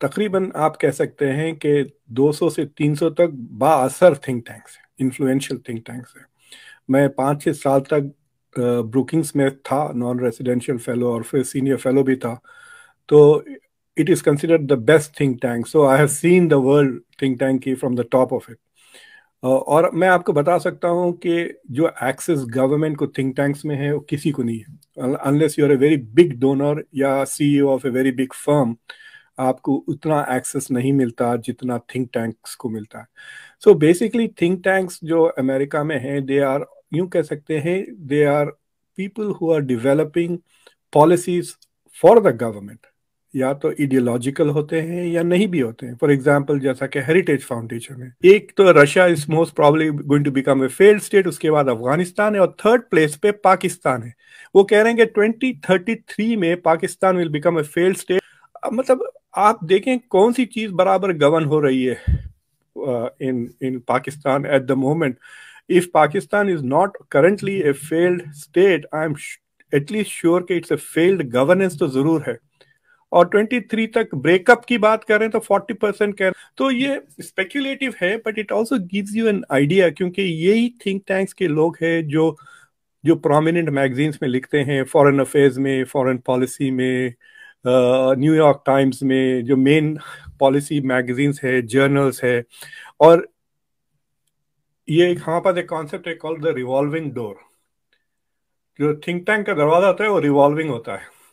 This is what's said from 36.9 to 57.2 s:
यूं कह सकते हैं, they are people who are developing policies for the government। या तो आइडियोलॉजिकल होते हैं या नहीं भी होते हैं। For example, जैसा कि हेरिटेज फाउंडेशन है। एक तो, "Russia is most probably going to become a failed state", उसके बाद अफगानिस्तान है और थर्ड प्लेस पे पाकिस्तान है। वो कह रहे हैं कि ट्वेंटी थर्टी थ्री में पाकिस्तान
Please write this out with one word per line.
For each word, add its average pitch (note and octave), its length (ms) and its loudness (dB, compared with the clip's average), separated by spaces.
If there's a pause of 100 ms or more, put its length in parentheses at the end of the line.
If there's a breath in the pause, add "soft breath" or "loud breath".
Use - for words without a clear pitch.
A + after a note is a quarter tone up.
यूं F3 140 -2
कह F3+ 140 -2
सकते D3+ 360 -6
हैं, F3+ 500 -6
they D3 280 2
are D3 140 -2 (500)
people G3 360 -6
who D#3+ 240 0
are B2+ 180 -2
developing D3+ 600 0 (600 soft breath)
policies F3 480 4 (600)
for A3 160 10
the E3+ 120 2
government। A2 440 -8 (580)
या C3 180 -2
तो D3 160 -4
आइडियोलॉजिकल C3 800 -2
होते D3+ 320 -2
हैं F3 260 -6
या E3+ 160 -2
नहीं F3+ 240 2
भी F3 120 -2
होते A#2+ 260 -6
हैं। A#2+ 120 -12
For D3+ 200 0
example, C#3+ 420 2
जैसा C3 280 -4
कि C#3+ 120 -6
हेरिटेज D#3 440 0
फाउंडेशन A#2 600 -10
है। B2+ 120 -20 (100)
एक G3+ 320 6
तो, F#3 160 6
"Russia E3 420 6
is D3 140 -8
most D#3+ 200 0
probably D#3 420 2
going D3 360 0
to C#3 40 -2
become C3+ 380 0
a - 0 -
failed G3+ 340 4
state", G3 240 0
उसके D#3 240 -2
बाद D3 180 2
अफगानिस्तान F3 640 -2
है G3 60 2
और F3+ 240 0
थर्ड A#3 160 4
प्लेस D#3 340 0
पे G#3 160 0
पाकिस्तान F3+ 720 0
है। A#2+ 100 -18 (420 soft breath)
वो G3 80 8
कह G#3 180 4
रहे A3 60 4
हैं A#3 100 0
कि A3+ 80 0
ट्वेंटी A3+ 480 -2
थर्टी F#3 420 -2
थ्री A3+ 400 -6
में F3 260 -2
पाकिस्तान F3+ 600 -2